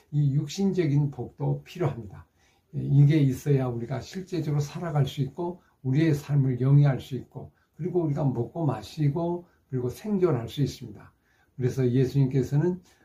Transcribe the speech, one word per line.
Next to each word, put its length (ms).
이 240
육신적인 760
복도 520
필요합니다. 640
이게 440
있어야 500
우리가 320
실제적으로 640
살아갈 440
수 160
있고 400
우리의 300
삶을 480
영위할 400
수 140
있고 360
그리고 280
우리가 200
먹고 420
마시고 840
그리고 200
생존할 580
수 140
있습니다. 520
그래서 320
예수님께서는 920